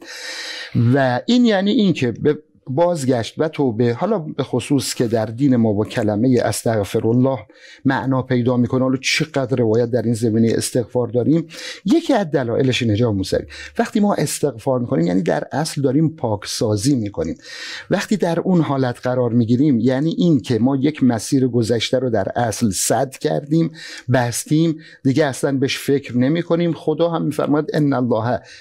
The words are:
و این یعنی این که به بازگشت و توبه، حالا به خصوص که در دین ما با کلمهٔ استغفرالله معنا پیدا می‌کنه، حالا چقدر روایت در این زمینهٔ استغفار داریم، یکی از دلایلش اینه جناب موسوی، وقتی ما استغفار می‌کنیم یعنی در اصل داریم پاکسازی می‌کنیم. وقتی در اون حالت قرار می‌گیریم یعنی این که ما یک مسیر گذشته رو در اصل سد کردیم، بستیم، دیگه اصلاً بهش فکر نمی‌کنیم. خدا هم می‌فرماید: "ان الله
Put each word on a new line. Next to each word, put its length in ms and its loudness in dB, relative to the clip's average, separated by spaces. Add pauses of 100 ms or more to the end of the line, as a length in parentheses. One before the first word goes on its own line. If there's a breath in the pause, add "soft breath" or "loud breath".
(960 loud breath)
و 320 2
این 180 4
یعنی 260 2
این 220 2
که 200 -2
به 260 0 (280)
بازگشت 720 0
و 100 0
توبه، 460 0
حالا 240 -2
به 240 -8
خصوص 520 -2
که 120 0
در 200 0
دین 300 2
ما 160 4
با 120 0
کلمهٔ 600 2
استغفرالله 960 0 (460 loud breath)
معنا 380 0
پیدا 340 0
می‌کنه، 280 2
حالا 120 0
چقدر 600 -2
روایت 340 2
در 120 0
این 120 0
زمینهٔ 420 2
استغفار 520 -2
داریم، 380 0 (380 loud breath)
یکی 300 2
از 160 0
دلایلش 520 0
اینه 140 0
جناب 180 2
موسوی، 300 -2 (340 loud breath)
وقتی 220 0
ما 140 2
استغفار 680 -2
می‌کنیم 260 0
یعنی 160 0
در 300 0
اصل 300 -4
داریم 260 2
پاکسازی 880 -2
می‌کنیم. 400 -4 (540 loud breath)
وقتی 260 -2
در 240 0
اون 200 2
حالت 420 0
قرار 280 0
می‌گیریم 500 2
یعنی 380 0
این 220 4
که 180 0
ما 180 2
یک 260 0
مسیر 440 2
گذشته 520 0
رو 120 -2
در 260 0
اصل 340 0
سد 460 -2
کردیم، 540 0 (420 loud breath)
بستیم، 680 0 (240 loud breath)
دیگه 220 2
اصلاً 340 -2
بهش 200 -2
فکر 400 -2
نمی‌کنیم. 540 0
خدا 360 0
هم 140 -2
می‌فرماید: 500 0
"ان 200 2
الله 480 0 (200 loud breath)